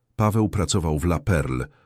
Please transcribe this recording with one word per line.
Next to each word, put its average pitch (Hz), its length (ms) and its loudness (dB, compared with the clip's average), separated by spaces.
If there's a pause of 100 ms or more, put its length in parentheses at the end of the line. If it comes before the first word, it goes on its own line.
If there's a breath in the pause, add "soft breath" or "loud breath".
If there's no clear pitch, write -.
(160)
Paweł 107 340 2
pracował 82 500 0
w 71 60 -4
La 82 140 2
Perle 65 480 0 (180 soft breath)